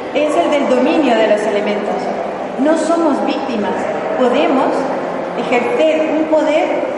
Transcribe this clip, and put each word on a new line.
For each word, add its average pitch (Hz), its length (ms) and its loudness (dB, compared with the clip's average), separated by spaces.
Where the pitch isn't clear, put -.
es 294 220 0
el 294 140 2
del 277 180 2
dominio 254 480 2
de 220 120 4
los 208 140 4
elementos. 202 540 -2
No 302 200 4
somos 320 480 2
víctimas, 226 460 -2
podemos 262 500 2
ejercer 294 720 0
un 320 80 2
poder 302 560 0